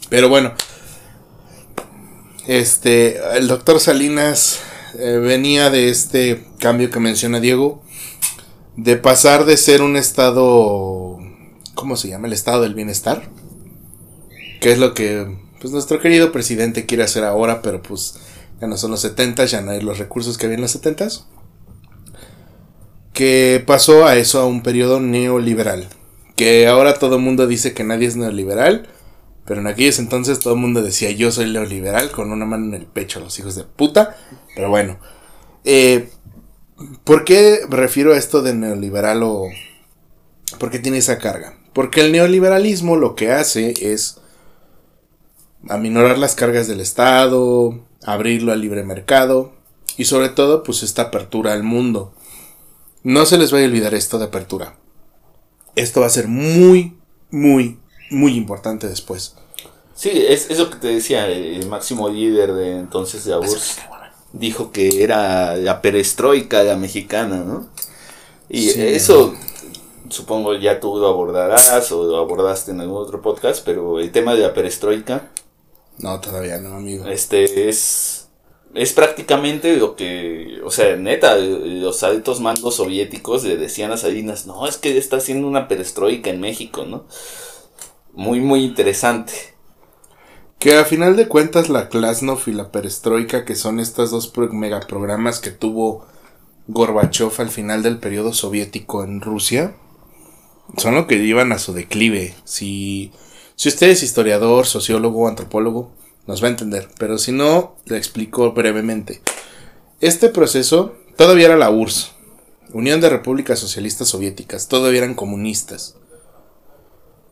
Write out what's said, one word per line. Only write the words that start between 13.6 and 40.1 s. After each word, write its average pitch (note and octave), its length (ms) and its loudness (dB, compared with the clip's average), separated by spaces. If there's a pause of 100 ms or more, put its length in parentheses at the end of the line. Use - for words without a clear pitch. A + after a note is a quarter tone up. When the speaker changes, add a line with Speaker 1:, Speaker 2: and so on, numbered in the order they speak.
Speaker 1:
que A#2+ 100 6
es A#2+ 60 4
lo B2+ 160 2
que, G#2 440 -6 (220)
pues, C3 140 -10
nuestro D3 260 -2
querido E3 320 4
presidente A2+ 540 -4
quiere A#2 180 0
hacer G#2+ 220 -2
ahora, A2+ 360 0
pero G2 220 -6
pues - 360 -12 (420)
ya A#2 60 -6
no G#2 100 -6
son A2 140 -6
los G#2 100 -6
setentas, A#2+ 500 0
ya A2 80 -2
no G2+ 120 -8
hay G2+ 100 -6
los G2+ 180 -6
recursos A2+ 380 -8
que - 80 -4
había A2+ 100 -4
en A#2+ 60 -6
los A#2+ 100 -4
setentas. - 560 -4 (1900)
Que C3 520 4
pasó D#3 400 8
a C3+ 100 6
eso, A#2+ 240 2
a B2+ 60 2
un B2 160 -2
periodo B2 380 2
neoliberal. A#2+ 920 -2 (460)
Que A#2 320 6
ahora C3 320 6
todo C3 160 2
el B2+ 60 2
mundo C3 260 2
dice A#2+ 260 -2
que A2+ 100 -6
nadie A2+ 240 0
es A#2 80 -4
neoliberal, A2+ 720 0 (580)
pero G2+ 160 -6
en G2+ 60 -4
aquellos B2+ 300 0
entonces B2+ 420 -4
todo A#2+ 140 -2
el A#2+ 60 0
mundo A#2+ 240 0
decía, G2+ 280 -4
"Yo A2+ 200 0
soy A2+ 200 -2
neoliberal", G#2 600 -4
con D3 200 -8
una G#2+ 140 -6
mano A2 220 -6
en G#2 80 -8
el F2+ 100 -14
pecho, G2 340 -10
los G2 200 -14
hijos G2 160 -12
de F#2 80 -10
puta. F3+ 520 0 (400)
Pero G2 140 -4
bueno, G2+ 300 0 (640)
eh, B2+ 460 4 (920)
¿por D#3 220 6
qué G#3 440 6
refiero C3+ 440 4
a D3 40 4
esto C#3 260 0
de B2+ 100 0
neoliberal G#2+ 720 -2
o G#2 240 -4 (1120)